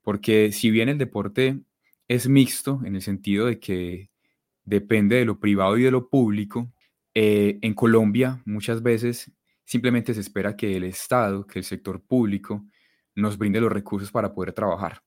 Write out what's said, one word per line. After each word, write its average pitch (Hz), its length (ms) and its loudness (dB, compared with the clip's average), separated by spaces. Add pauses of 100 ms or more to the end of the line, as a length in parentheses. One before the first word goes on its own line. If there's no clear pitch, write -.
Porque 107 500 2
si 110 200 0
bien 113 180 2
el 147 80 -2
deporte 131 640 -2 (480)
es 120 220 0
mixto 139 560 2
en 98 100 -6
el 95 60 -4
sentido 101 460 -2
de 110 120 -4
que 90 500 -8 (540)
depende 104 540 2
de 123 80 4
lo 107 140 -2
privado 101 380 2
y 123 60 4
de 131 80 4
lo 127 180 -2
público, 117 640 0 (420)
eh, 104 480 4
en 110 120 -2
Colombia 113 720 2
muchas 107 360 -6
veces 120 500 -2 (320)
simplemente 120 500 -2
se 107 60 -4
espera 101 360 -4
que 101 200 -4
el 90 80 -4
Estado, 98 640 -2
que - 120 -10
el 87 60 -8
sector 92 360 -10
público 104 640 -2 (500)
nos 101 220 -2
brinde 107 240 0
los 113 100 2
recursos 101 400 -6
para 104 220 -4
poder 90 200 -8
trabajar. 90 520 -4